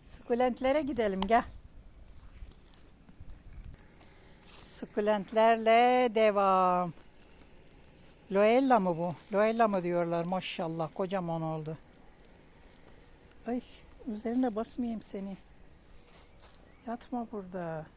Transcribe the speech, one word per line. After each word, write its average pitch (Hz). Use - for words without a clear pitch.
Sukulentlere 254
gidelim, 214
gel. 226
Sukulentlerle 226
devam. 190
Loella 233
mı 180
bu? 170
Loella 220
mı 196
diyorlar? 170
Maşallah, 170
kocaman 175
oldu. 160
Ay, 240
üzerine 233
basmayayım 226
seni. 196
Yatma 240
burada. 180